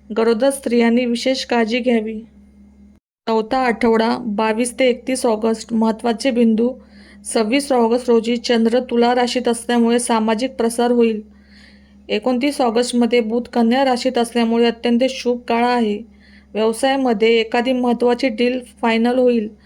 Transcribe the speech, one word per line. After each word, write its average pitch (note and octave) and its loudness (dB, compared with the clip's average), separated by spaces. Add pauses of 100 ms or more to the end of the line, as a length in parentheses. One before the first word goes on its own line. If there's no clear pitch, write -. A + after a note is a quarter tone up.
(160)
गरोदर A3+ 2
स्त्रियांनी A#3+ 0
विशेष B3 -2
काळजी A#3 0
घ्यावी. A3+ -2 (1080)
चौथा A3+ 0
आठवडा A#3 2
बावीस A3 -2
ते C4 4
एकतीस B3+ -2
ऑगस्ट. A3+ -2
महत्त्वाचे A3 0
बिंदू, A3+ 2 (520)
सव्वीस B3+ -2
ऑगस्ट A#3+ 2
रोजी A#3 2
चंद्र A#3 0
तुला A#3+ 2
राशीत B3 0
असल्यामुळे A#3 0
सामाजिक A3+ -2
प्रसार A#3+ -2
होईल. A3+ 2 (840)
एकोणतीस B3+ -2
ऑगस्टमध्ये A#3+ 0
बुध A#3 -4
कन्या A#3+ 2
राशीत B3 0
असल्यामुळे A#3 0
अत्यंत A#3 0 (100)
शुभ B3 -4 (100)
काळ A#3 0
आहे. A#3 0 (560)
व्यवसायामध्ये A3+ 0
एखादी A#3+ -2
महत्त्वाची A#3+ 0
डील B3 -2 (220)
फायनल A#3 2
होईल, A#3+ 2 (180)